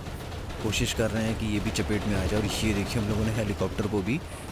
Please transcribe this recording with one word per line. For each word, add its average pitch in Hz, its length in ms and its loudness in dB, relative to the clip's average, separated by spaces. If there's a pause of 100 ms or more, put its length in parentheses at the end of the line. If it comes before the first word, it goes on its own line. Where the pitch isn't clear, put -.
(640)
कोशिश 110 300 2
कर 110 180 2
रहे 110 140 0
हैं 110 160 0
कि 110 60 0
ये 104 140 2
भी 110 100 0
चपेट 104 340 0
में 104 120 2
आ 95 100 2
जाए, 104 140 2
और 104 60 2
ये 107 280 2
देखिए 101 280 0
हम 104 60 0
लोगों 107 160 2
ने 113 80 2
हेलीकॉप्टर 101 540 0
को 101 160 2
भी 117 180 0 (320)